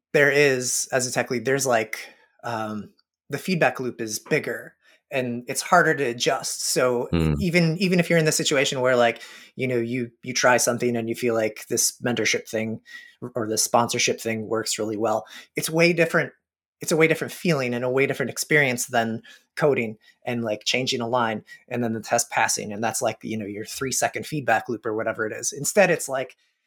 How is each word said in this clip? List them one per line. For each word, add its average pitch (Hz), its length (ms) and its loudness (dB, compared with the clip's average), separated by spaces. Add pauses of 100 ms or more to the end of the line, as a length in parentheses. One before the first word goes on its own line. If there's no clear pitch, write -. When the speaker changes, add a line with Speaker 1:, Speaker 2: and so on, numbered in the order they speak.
(140)
Speaker 1:
there 147 180 6
is, 135 600 2
as 127 160 0
a 123 40 -8
tech 123 180 0
lead, 120 160 -4
there's, 135 220 0
like, 113 320 0 (440)
um, 110 460 -6 (400)
the 143 80 -6
feedback 151 420 0
loop 127 220 -6
is 107 160 -6
bigger 120 580 -4 (360)
and 123 360 -4
it's 135 140 -4
harder 160 320 4
to 139 120 -2
adjust. 123 600 -2
So 127 460 2
Speaker 2:
Mm. 80 300 4
Speaker 1:
even, 165 380 2
even 185 200 2
if 170 100 0
you're 170 100 4
in 156 60 2
the 156 60 4
situation 139 480 0
where, 127 160 4
like, 120 260 4 (340)
you 131 120 -4
know, 123 100 0
you, 117 340 -4 (120)
you 127 100 -8
try 123 240 6
something 120 380 0
and 113 140 -4
you 117 60 -4
feel 120 200 0
like 110 320 -2
this - 340 0
mentorship 110 460 0
thing 110 320 -4 (560)
or 113 120 -2
this 107 160 0
sponsorship 120 580 2
thing 110 260 -4
works 110 320 -2
really 110 180 -4
well, 110 300 0 (300)
it's 151 120 -4
way 165 240 4
different. 165 380 0 (480)
It's - 140 -2
a 160 40 4
way 160 100 6
different 151 260 -2
feeling 135 400 0
and 120 100 -4
a 127 60 0
way 135 180 2
different 131 240 -2
experience 135 540 2
than 113 360 0 (360)
coding 123 400 2 (260)
and, 120 220 -4
like, 107 180 -4
changing 127 380 -2
a 117 80 -4
line 113 340 0 (240)
and 120 160 -4
then 113 80 -2
the 113 80 -4
test - 300 -2
passing. 110 420 -2
And 101 100 -10
that's, 110 200 -2
like, 110 200 -2
you 110 140 -6
know, 110 100 -6
your 104 200 -10
three-second 117 600 -4
feedback 117 440 -2
loop 113 160 -6
or 110 100 -2
whatever 110 320 -2
it 110 60 -8
is. 113 180 -6
Instead, 175 400 2
it's - 160 -2
like, 131 300 -6 (280)